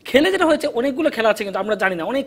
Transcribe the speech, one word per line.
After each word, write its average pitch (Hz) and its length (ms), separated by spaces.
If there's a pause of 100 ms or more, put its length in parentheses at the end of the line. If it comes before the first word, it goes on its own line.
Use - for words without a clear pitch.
খেলে 294 260
যেটা 370 140
হয়েছে, 302 220
অনেকগুলো 277 420
খেলা 226 200
আছে 214 140
কিন্তু 190 160
আমরা 208 160
জানি 190 200
না, 165 80
অনেক 247 240